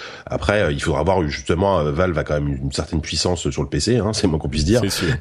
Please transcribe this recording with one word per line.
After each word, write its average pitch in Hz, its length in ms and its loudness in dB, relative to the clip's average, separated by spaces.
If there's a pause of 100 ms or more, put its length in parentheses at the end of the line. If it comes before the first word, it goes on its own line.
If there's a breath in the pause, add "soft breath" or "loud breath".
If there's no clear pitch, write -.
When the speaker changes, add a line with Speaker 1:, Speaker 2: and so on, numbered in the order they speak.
(260 loud breath)
Speaker 1:
Après, - 360 0
euh, 82 80 2
il 71 100 -2
faudra 73 220 0
voir, 92 240 2
justement, 90 540 0
euh, 73 100 0
Valve 85 260 0
a 76 60 0
quand 76 120 -2
même 71 280 0
une 67 80 -4
certaine 78 300 -2
puissance 85 500 -2
sur - 140 -2
le - 40 -6
P 147 120 -2
C, 120 160 2
hein, 107 160 0
c'est 107 120 0
le 98 40 2
moins 78 100 2
qu'on 76 100 -4
puisse 76 160 0
dire, 107 200 4
Speaker 2:
C'est 98 60 -2
sûr. 90 180 -2 (120)